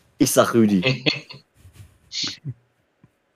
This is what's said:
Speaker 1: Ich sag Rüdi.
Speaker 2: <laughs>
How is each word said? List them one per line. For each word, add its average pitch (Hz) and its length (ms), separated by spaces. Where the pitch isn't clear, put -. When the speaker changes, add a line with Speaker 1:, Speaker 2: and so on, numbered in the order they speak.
Speaker 1:
Ich 127 120
sag - 240
Rüdi. 117 560
Speaker 2:
<laughs> - 1300